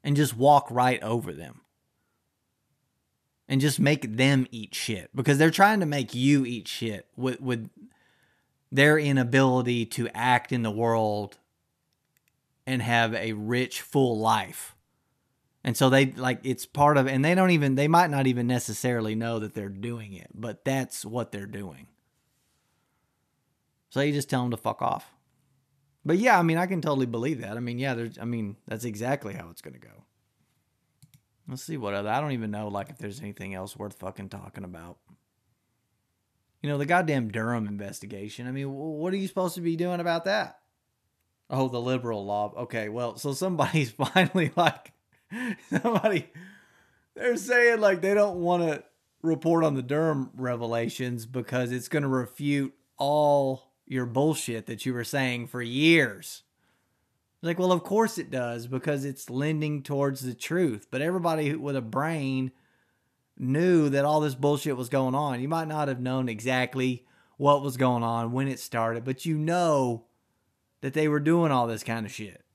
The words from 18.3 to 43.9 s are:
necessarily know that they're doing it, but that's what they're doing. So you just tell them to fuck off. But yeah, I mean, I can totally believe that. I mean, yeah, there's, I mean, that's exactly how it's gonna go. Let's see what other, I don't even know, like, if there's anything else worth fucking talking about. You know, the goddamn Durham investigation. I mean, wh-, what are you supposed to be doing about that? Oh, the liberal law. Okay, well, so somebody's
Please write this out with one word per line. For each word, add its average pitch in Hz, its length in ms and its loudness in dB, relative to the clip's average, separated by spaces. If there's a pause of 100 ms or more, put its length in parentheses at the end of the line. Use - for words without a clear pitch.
necessarily 117 680 -2
know 113 260 -2
that 104 140 -8
they're 101 140 -6
doing 107 440 -10
it, 87 200 -18
but 110 320 -12
that's 135 400 -4
what 113 280 -6
they're 101 140 -10
doing. 95 420 -12 (2000)
So 139 100 -2
you 147 120 2
just 143 180 -2
tell 127 120 0
them 123 100 -2
to 113 40 -4
fuck - 260 -4
off. - 300 -4 (920)
But 170 140 2
yeah, 220 200 6
I 175 40 4
mean, 165 140 4
I 180 100 0
can 180 140 -2
totally 139 260 0
believe 117 340 -4
that. 110 160 -8
I 120 40 -8
mean, 120 180 -6
yeah, 131 160 -4
there's, 117 240 -8
I 113 60 -10
mean, 113 320 -6 (120)
that's 113 160 -8
exactly 113 500 -4
how 85 160 -14
it's - 100 -20
gonna 64 180 -18
go. - 260 -20 (1400)
Let's 131 160 -12
see 160 120 -8
what 104 180 -6
other, 101 140 -4
I 123 120 0
don't 151 120 -4
even 110 200 -6
know, 104 160 -8
like, 101 220 -8
if - 80 -20
there's 107 220 -12
anything 98 340 -12
else 95 220 -12
worth 104 180 -12
fucking 98 340 -14
talking 95 340 -16
about. 87 360 -16 (1600)
You 147 60 -4
know, 143 100 -2
the 143 80 -2
goddamn 156 440 0
Durham 113 360 -4
investigation. 101 800 -10
I 127 60 -8
mean, 139 140 -6
wh-, 147 320 -8
what 175 140 -4
are 196 40 -2
you 190 100 -4
supposed 185 300 -4
to 175 40 -10
be 170 140 -2
doing 175 240 -2
about 170 280 -2
that? 196 320 -2 (920)
Oh, 131 180 0
the 120 120 -4
liberal 120 440 -2
law. 104 320 -2
Okay, 113 320 -6
well, 117 280 -6
so 143 160 -4
somebody's 151 580 0